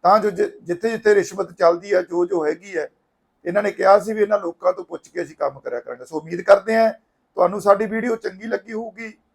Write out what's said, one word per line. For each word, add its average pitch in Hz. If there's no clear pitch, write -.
ਤਾਂ 196
ਜੋ 208
ਜਿ-, 190
ਜਿੱਥੇ 175
ਜਿੱਥੇ 214
ਰਿਸ਼ਵਤ 185
ਚੱਲਦੀ 175
ਆ, 185
ਜੋ 175
ਜੋ 175
ਹੈਗੀ 170
ਆ, 151
ਇਹਨਾਂ 190
ਨੇ 202
ਕਿਹਾ 196
ਸੀ 208
ਵੀ 214
ਇਹਨਾਂ 208
ਲੋਕਾਂ 175
ਤੋਂ 180
ਪੁੱਛ -
ਕੇ 170
ਅਸੀਂ 151
ਕੰਮ 139
ਕਰਿਆ 123
ਕਰਾਂਗੇ। 123
ਸੋ 160
ਉਮੀਦ 170
ਕਰਦੇ 196
ਹਾਂ 226
ਤੁਹਾਨੂੰ -
ਸਾਡੀ 202
ਵੀਡੀਓ 226
ਚੰਗੀ 202
ਲੱਗੀ 226
ਹੋਊਗੀ। 220